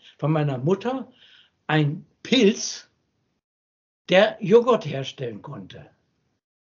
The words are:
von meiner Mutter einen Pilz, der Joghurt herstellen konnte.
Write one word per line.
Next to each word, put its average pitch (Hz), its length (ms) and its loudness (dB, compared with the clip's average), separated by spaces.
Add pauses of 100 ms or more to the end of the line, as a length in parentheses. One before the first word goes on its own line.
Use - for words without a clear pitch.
(180)
von 147 140 -2
meiner 147 260 -2
Mutter 196 540 -4 (560)
einen 151 360 0 (200)
Pilz, - 680 0 (1200)
der 196 300 4
Joghurt 226 480 4
herstellen 131 560 -10
konnte. 107 420 -18 (800)